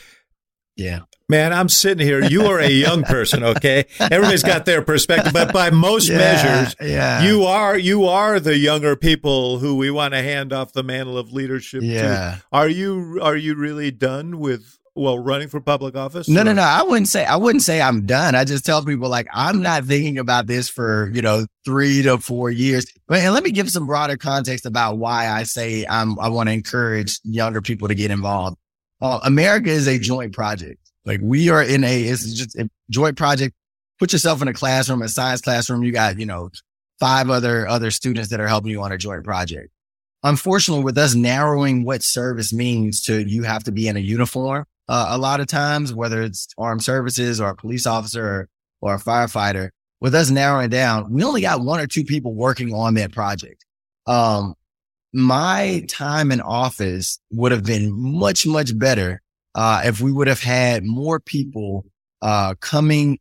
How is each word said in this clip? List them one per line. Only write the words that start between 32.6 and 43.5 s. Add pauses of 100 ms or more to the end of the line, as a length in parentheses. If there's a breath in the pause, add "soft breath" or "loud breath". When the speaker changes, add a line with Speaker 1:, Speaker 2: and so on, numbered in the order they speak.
Speaker 1:
joint
project. (440)
Put
yourself
in
a
classroom,
a
science
classroom.
You
got,
you
know, (480)
five
other,
other
students
that
are
helping
you
on
a
joint
project. (520)
Unfortunately,
with
us
narrowing
what
service
means
to,
you
have